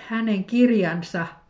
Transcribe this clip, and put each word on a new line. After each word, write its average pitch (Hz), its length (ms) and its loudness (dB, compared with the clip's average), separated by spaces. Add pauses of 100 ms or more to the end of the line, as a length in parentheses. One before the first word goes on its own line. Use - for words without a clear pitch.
hänen 220 360 -2
kirjansa, 185 800 0 (240)